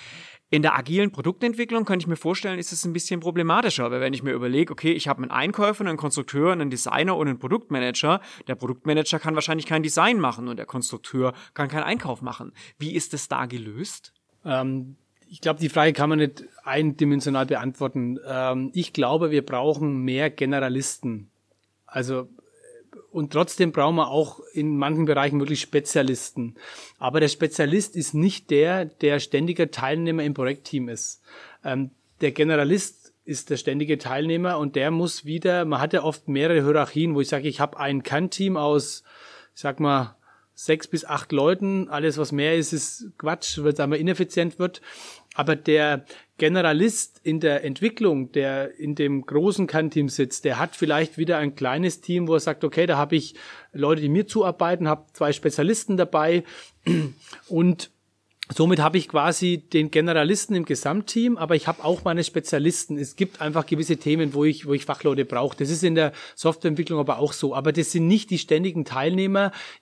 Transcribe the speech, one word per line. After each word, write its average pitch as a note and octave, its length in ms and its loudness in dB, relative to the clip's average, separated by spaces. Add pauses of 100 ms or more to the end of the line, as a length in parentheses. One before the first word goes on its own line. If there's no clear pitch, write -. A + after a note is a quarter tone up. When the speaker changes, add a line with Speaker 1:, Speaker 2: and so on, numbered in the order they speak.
(520)
Speaker 1:
In D3+ 100 4
der D3+ 160 4
agilen F3 340 0
Produktentwicklung A3+ 760 -2
könnte F#3 180 0
ich D#3+ 40 -8
mir E3 100 -2
vorstellen, F#3 420 -4
ist E3+ 120 -10
es F3 140 -6
ein E3+ 80 -2
bisschen F3 260 -4
problematischer, E3+ 680 0
aber A#2+ 140 -2
wenn C3+ 140 -2
ich B2+ 80 -8
mir C3+ 120 -2
überlege, C3 400 0
okay, D#3 180 0
ich - 160 -2
habe C#3 160 -2
einen B2 80 -8
Einkäufer, G3+ 520 0
einen E3 140 -2
Konstrukteur, C#3+ 540 -2
einen D3+ 180 -2
Designer E3+ 480 -2
und D3+ 120 0
einen B2 100 -4
Produktmanager, D3 840 -2 (260)
der C3 60 -6
Produktmanager D3+ 640 -2
kann D#3 160 -4
wahrscheinlich D#3 320 -2
kein D#3+ 160 0
Design F#3 380 2
machen B2 300 -2
und A#2 80 -8
der A2 100 -10
Konstrukteur B2+ 640 -4 (220)
kann C#3+ 120 -2
keinen D3 160 -4
Einkauf - 380 -4
machen. A#2+ 320 -12 (240)
Wie D#3 160 -8
ist D#3 220 -4
es - 120 -8
da B2+ 200 -4
gelöst? A#2+ 680 -12 (320)
Speaker 2:
Ähm, C3 520 -4 (300)
ich - 140 -20
glaub, D#3 160 0
die D#3 120 -2
Frage D#3 220 4
kann C#3+ 180 0
man D#3 100 2
nicht D3 240 -2 (200)
eindimensional C#3+ 840 0
beantworten. C3 800 -4
Ähm, C3 480 -2
ich F3+ 180 -4
glaube, D3+ 380 2
wir C#3+ 120 4
brauchen C#3+ 600 0
mehr C3+ 260 0
Generalisten. C3 1040 -2 (560)
Also, B2+ 420 -4 (840)
und D3 220 -4
trotzdem E3+ 380 2
brauchen D3+ 240 2
wir D#3+ 140 2
auch C#3+ 300 0 (140)
in D3+ 240 0
manchen D#3 280 2
Bereichen C#3+ 340 2
wirklich C#3+ 220 -2
Spezialisten. C3 920 -2 (440)
Aber C3+ 200 0
der D3+ 80 6
Spezialist D#3+ 680 0
ist D#3+ 180 -4
nicht E3+ 380 0
der, E3 340 4
der D3 340 2
ständiger E3 520 0
Teilnehmer D#3+ 520 -2
im C#3+ 120 -2
Projektteam C3+ 540 -4
ist. - 340 -10 (400)
Ähm, C3+ 260 -4 (320)
der C#3+ 100 2
Generalist D#3 840 0 (100)
ist - 240 -8
der C#3 80 -2
ständige D3 400 0
Teilnehmer D#3+ 600 -2
und C#3+ 160 -4
der C#3+ 160 2
muss E3 340 -2
wieder, E3+ 400 0
man C#3+ 160 0
hat D3 120 0
ja D#3 100 2
oft D3+ 240 -4
mehrere D3+ 360 2
Hierarchien, D3+ 520 2
wo C#3+ 60 4
ich C3+ 80 -2
sage, C#3+ 180 -2
ich C3+ 120 -4
hab C#3+ 180 -2
ein C#3 260 -2
Kernteam F#3 540 -2
aus, D3 460 0 (520)
ich - 60 -18
sag C#3 180 -4
mal, C#3 360 0 (420)
sechs D#3+ 300 0
bis D#3+ 160 -4
acht - 300 -6
Leuten. F#3+ 560 2
Alles, D3 280 -2
was D3+ 140 -2
mehr D3 240 2
ist, D#3+ 160 0
ist F3 460 -8
Quatsch, D#3+ 440 -6
weil's D3 200 0
einmal C#3+ 180 0
ineffizient E3+ 580 0
wird. F3+ 240 -4 (520)
Aber D3 240 0
der D3+ 480 2 (320)
Generalist E3+ 840 2
in D#3+ 180 0
der D3 240 2
Entwicklung, D#3 640 0
der C3+ 480 -2
in D3 160 -4
dem C#3+ 300 0
großen F3+ 420 2
Kernteam D#3 400 2
sitzt, - 380 -2
der C3 120 0
hat E3 200 -4
vielleicht D#3 400 0
wieder D#3+ 220 0
ein C#3+ 160 -2
kleines C#3+ 440 -2
Team, F3 300 -2
wo E3 60 6
er D3+ 40 4
sagt, D#3 240 -2
okay, D#3+ 220 2
da D#3 120 2
hab D3 140 0
ich D#3+ 240 0 (380)
Leute, D3+ 260 2
die D3+ 80 0
mir F#3+ 200 4
zuarbeiten, F3 600 2
hab D3+ 260 -2
zwei D3 200 2
Spezialisten F3 640 0
dabei E3+ 480 2 (400)
<clears throat> D#3 640 -2
und E3+ 420 2 (600)
somit E3 260 4
habe D#3 200 4
ich - 100 -2
quasi E3+ 480 2
den D#3 320 0
Generalisten E3 680 2
im E3+ 100 0
Gesamtteam, G#3 720 0
aber E3 200 0
ich D3+ 100 0
habe - 180 -2
auch E3+ 200 0
meine E3+ 200 0
Spezialisten. D#3 760 -2
Es C3+ 160 -8
gibt - 260 -4
einfach D#3 240 -2
gewisse D#3+ 320 0
Themen, D3 380 0
wo D3 80 2
ich, D3+ 240 0
wo C#3 60 0
ich C#3 120 -2
Fachleute C#3 400 0
brauche. B2+ 320 -2
Das C#3+ 140 -2
ist E3 120 -2
in E3 120 4
der D#3 160 4 (240)
Softwareentwicklung D#3+ 640 0
aber C#3 180 0
auch D3 160 0
so. C3+ 220 -2
Aber C#3 160 2
das D#3 200 -2
sind E3 140 2
nicht G#3 240 4
die F3+ 80 0
ständigen D#3 480 0
Teilnehmer F#3+ 640 0 (300)